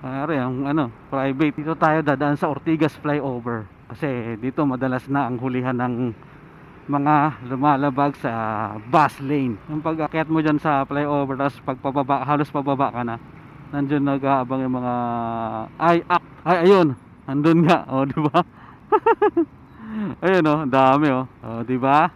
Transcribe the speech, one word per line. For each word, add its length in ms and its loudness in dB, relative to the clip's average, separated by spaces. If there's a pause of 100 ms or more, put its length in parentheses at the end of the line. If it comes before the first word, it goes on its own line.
Pare, 320 -4
ang 240 -2
ano, 240 0 (240)
private. 480 0
Dito 160 -4
tayo 240 2
dadaan 400 0
sa 80 -2
Ortigas 480 0
flyover. 720 -4 (240)
Kasi 480 -6
dito 240 -2
madalas 480 -2
na 160 0
ang 80 -4
hulihan 400 -2
ng 400 -2 (720)
mga 640 0
lumalabag 720 0
sa 80 -2 (560)
bus 320 2
lane. 480 -2
Yung 160 -6
pag-akyat 480 -2
mo 80 2
dyan 240 0
sa 240 0
flyover, 480 -2
tapos 240 -4
pag 240 -6
pababa, 400 0
halos 240 0
pababa 400 -2
ka 160 -6
na, 160 -6 (560)
nandun 320 0
nag-aabang 560 0
yung 160 -4
mga... 140 -4 (840)
Ay, 320 4
ak-, 240 -2 (160)
ay, 160 4
ayun, 240 8 (400)
nandun 400 4
nga, 240 4
o, 160 0
di 160 -4
ba? 160 2 (480)
<laughs> 1400 -2
Ayun, 240 4
o, 60 4 (100)
ang 80 -2
dami, 400 6
o. 160 -2 (160)
O, 240 -8
di 80 0
ba? 400 4